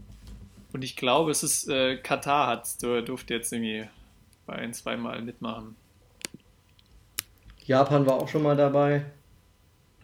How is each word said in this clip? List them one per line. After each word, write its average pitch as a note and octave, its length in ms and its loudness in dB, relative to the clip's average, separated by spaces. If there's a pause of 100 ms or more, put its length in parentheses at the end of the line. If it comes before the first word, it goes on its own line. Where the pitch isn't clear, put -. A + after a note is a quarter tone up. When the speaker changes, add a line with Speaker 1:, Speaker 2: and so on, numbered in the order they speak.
(720)
Speaker 1:
Und C3 120 -8
ich B2+ 120 -10
glaube, C#3+ 340 2
es C#3+ 120 0
ist, - 260 -2
äh, C3 280 2
Katar C#3+ 500 2
hat, - 360 -4
dur-, A#2+ 200 0
durfte B2 320 -6
jetzt A2+ 180 -4
irgendwie A2 320 -4 (600)
ein, A#2+ 260 -8
zweimal A#2 500 -6
mitmachen. A2+ 540 -10 (1900)
Speaker 2:
Japan C#3 400 4
war C3 80 6
auch C#3+ 140 -2
schon D3+ 140 0
mal D3 140 4
dabei. C#3+ 480 4 (1000)